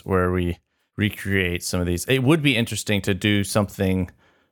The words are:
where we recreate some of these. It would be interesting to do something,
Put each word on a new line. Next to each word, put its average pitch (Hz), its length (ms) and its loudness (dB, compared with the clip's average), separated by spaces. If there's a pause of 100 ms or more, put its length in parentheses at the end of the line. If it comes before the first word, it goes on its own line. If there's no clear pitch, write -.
where 90 260 2
we 87 280 -2 (380)
recreate 98 680 -2
some 90 160 -2
of 87 60 0
these. 87 200 -2
It 131 180 0
would 151 180 4
be 139 160 2
interesting 107 460 -2
to 101 100 0
do 101 300 2
something, 95 680 0 (420)